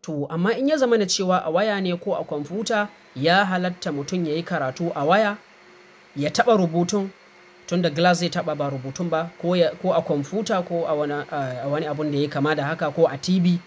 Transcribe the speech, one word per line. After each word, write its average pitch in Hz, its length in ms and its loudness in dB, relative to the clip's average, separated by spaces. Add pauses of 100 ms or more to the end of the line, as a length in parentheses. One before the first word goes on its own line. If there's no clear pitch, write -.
To, 143 280 -4
amma 175 280 0
in 262 100 2
ya 311 80 4
zama 240 220 4
na 208 60 2
cewa 185 420 0
a 156 40 -2
waya 202 300 2
ne 180 160 0
ko 180 180 -4
a 160 100 -4
kwamfuta, 202 640 -4 (260)
ya 170 300 4
halatta 180 480 -2
mutum 151 340 -2
ya 151 80 -2
yi 165 80 -2
karatu 165 540 -4
a 143 100 -2
waya, 208 320 2 (800)
ya 143 140 -2
taɓa 226 280 4
rubutun, 180 520 0 (580)
tunda 175 220 0
glass 170 280 2
zai 175 120 -2
taɓa 160 280 -4
ba 143 100 -2
rubutun 135 400 -6
ba, 165 220 -2 (100)
ko 175 140 0
ya, 170 160 4 (100)
ko 180 120 0
a 165 100 4
kwamfuta 180 640 -2
ko 170 200 -2
a 156 80 0
wani, 147 180 0 (180)
a 131 380 -4
wani 151 180 -2
abun 151 240 -2
da 143 80 0
ya 147 100 2
kama 147 280 2
da 143 80 -2
haka, 156 260 -2
ko 165 160 4
a 135 100 0
T 185 220 2
V 175 280 4